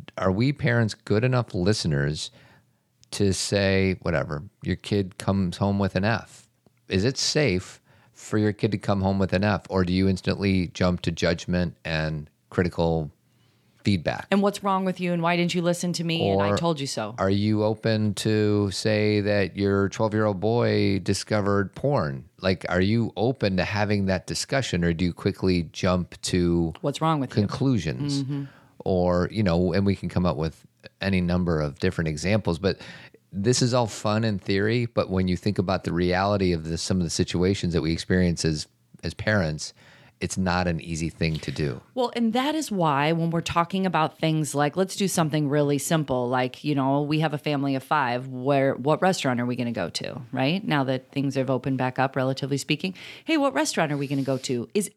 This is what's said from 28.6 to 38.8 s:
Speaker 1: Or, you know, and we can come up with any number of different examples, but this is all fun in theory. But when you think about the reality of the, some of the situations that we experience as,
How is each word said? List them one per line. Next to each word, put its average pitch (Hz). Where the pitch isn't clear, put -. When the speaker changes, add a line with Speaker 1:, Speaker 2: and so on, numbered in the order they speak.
Speaker 1:
Or, 90
you 104
know, 90
and 98
we 98
can 87
come 90
up 78
with 78
any 95
number 87
of 73
different 87
examples, 85
but 95
this 107
is 123
all 123
fun 107
in 107
theory. 107
But 98
when 92
you 90
think 101
about 92
the 85
reality 90
of 80
the, 82
some 95
of 90
the 80
situations 90
that 85
we 80
experience 87
as, 78